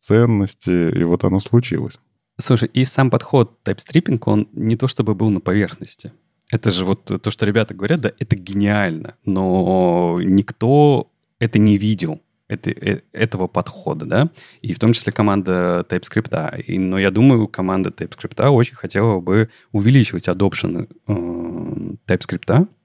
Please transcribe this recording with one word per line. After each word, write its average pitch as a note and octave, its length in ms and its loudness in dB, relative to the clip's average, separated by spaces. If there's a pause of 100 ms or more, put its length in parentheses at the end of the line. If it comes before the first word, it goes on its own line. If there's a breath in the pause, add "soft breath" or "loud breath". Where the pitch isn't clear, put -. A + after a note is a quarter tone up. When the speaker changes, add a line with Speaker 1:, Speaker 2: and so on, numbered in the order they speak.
Speaker 1:
ценности, G2 1000 2
и F2 60 2
вот E2+ 200 0
оно F#2+ 160 0
случилось. E2 580 -2 (400)
Speaker 2:
Слушай, A#2+ 340 0
и B2+ 120 0
сам C3 260 0
подход A#2+ 520 0
тайпстриппинг, - 640 -2
он G#2 260 2
не A2+ 240 -2
то B2+ 120 -2
чтобы A2 260 -2
был G#2+ 160 0
на F#2+ 100 0
поверхности. - 720 -4 (380)
Это A2 200 -2
же F#2 140 0
вот F#2+ 200 -2
то, - 260 -6
что - 160 -4
ребята G#2 280 0
говорят, G#2+ 260 -2
да, A2+ 180 -2
это - 180 0
гениально, G2 800 -2 (100)
но F#2 960 0
никто B2 880 2 (280)
это A2+ 200 0
не G#2 180 6
видел, G2 440 -2 (280)
это, - 220 -6
э, - 320 -4 (100)
этого G2 360 -4
подхода, - 560 -6
да, C3+ 260 0 (320 loud breath)
и A2 100 -4
в - 60 -8
том A2+ 140 4
числе - 200 -2
команда F2+ 760 0
TypeScript'а. - 720 -6
И, - 180 -6
но F#2 200 -2
я G2 120 2
думаю, A2+ 380 4
команда F#2 420 -2
TypeScript'а - 580 -4
очень B2+ 280 2
хотела G2 440 -2
бы G2+ 280 2 (240 soft breath)
увеличивать G#2+ 560 2
adoption, F2+ 600 -2 (200)
э, F2 1040 -6
TypeScript'а, G2+ 560 0 (160)